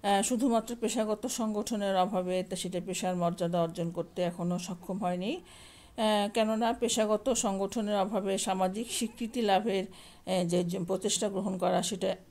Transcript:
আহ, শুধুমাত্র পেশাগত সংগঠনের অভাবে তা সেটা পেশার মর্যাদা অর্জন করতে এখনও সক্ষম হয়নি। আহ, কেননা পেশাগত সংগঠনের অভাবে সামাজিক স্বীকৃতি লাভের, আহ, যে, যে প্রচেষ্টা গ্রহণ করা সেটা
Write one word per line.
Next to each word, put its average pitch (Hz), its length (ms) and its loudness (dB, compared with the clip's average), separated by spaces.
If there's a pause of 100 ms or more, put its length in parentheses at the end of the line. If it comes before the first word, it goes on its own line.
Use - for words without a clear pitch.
আহ, 202 180 4
শুধুমাত্র 233 540 2
পেশাগত 220 520 -2
সংগঠনের 208 680 0
অভাবে 185 460 2
তা 185 120 -6
সেটা 180 300 -4
পেশার 185 300 -2
মর্যাদা 175 460 0
অর্জন 170 300 -2
করতে 170 300 -6
এখনও 175 380 -2
সক্ষম 185 380 -8
হয়নি। 196 440 -4 (560)
আহ, 214 360 2
কেননা 220 400 2
পেশাগত 220 600 2
সংগঠনের 208 640 0
অভাবে 196 420 0
সামাজিক 190 540 0
স্বীকৃতি 233 500 -4
লাভের, 196 440 2
আহ, - 640 -4
যে, 175 160 2
যে 175 160 -2
প্রচেষ্টা 190 500 0
গ্রহণ 190 280 -2
করা 180 260 2
সেটা 190 320 -2 (160)